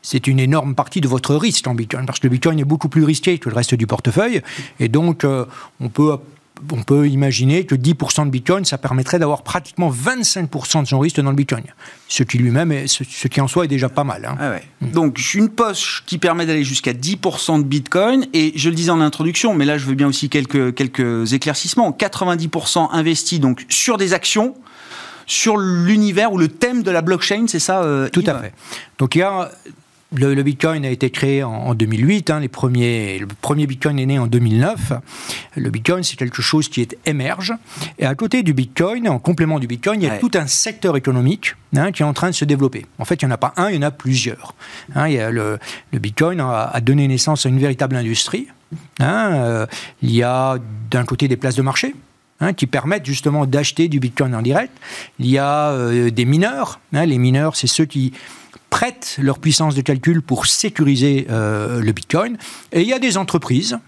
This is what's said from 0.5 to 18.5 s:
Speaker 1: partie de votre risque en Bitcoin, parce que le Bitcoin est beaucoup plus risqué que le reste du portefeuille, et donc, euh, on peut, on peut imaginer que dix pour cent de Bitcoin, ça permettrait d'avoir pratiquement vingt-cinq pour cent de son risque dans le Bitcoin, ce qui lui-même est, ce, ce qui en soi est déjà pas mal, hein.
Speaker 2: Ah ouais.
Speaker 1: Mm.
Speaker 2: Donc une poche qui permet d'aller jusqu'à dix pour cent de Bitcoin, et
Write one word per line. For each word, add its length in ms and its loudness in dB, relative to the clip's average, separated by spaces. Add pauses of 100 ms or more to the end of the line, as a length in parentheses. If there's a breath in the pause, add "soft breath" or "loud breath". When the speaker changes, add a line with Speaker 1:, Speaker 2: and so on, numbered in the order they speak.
Speaker 1:
partie 240 -2
de 80 2
votre 260 0
risque 320 0
en 80 -2
Bitcoin, 320 -4
parce 140 -6
que 80 2
le 20 4
Bitcoin 300 2
est 40 0
beaucoup 240 0
plus 140 4
risqué 360 2
que 100 -6
le 80 -4
reste 180 0
du 140 0
portefeuille, 520 0 (380 loud breath)
et 80 0
donc, 380 2
euh, 200 2 (360 loud breath)
on 80 -4
peut, 280 2 (540)
on 140 -2
peut 240 4
imaginer 560 2
que 100 0
dix 200 2
pour 180 -4
cent 140 2
de 40 0
Bitcoin, 340 0
ça 140 -2
permettrait 400 0
d'avoir 240 0
pratiquement 460 -4
vingt-cinq 600 -2
pour 180 -6
cent 180 0
de 20 -4
son 140 2
risque 200 0
dans 100 0
le 60 2
Bitcoin, 280 -2 (420 loud breath)
ce 160 -2
qui 160 0
lui-même 320 2
est, 160 -2
ce, 160 -2
ce 240 -8
qui 140 0
en 80 2
soi 160 2
est 40 -2
déjà 200 0
pas 160 -2
mal, 220 -6
hein. 120 -6
Speaker 2:
Ah 120 -2
ouais. 120 -6 (200)
Speaker 1:
Mm. 100 -4
Speaker 2:
Donc 420 0
une 140 4
poche 580 -2
qui 120 -6
permet 280 0
d'aller 160 0
jusqu'à 300 -2
dix 240 -4
pour 240 -4
cent 180 2
de 60 4
Bitcoin, 680 0
et 200 2